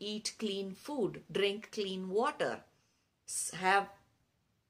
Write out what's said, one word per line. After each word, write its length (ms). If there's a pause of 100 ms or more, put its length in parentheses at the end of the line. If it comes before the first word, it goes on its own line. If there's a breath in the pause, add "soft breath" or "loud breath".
eat 360
clean 340
food, 580
drink 420
clean 360
water, 520 (680)
s-, 320
have 300 (800)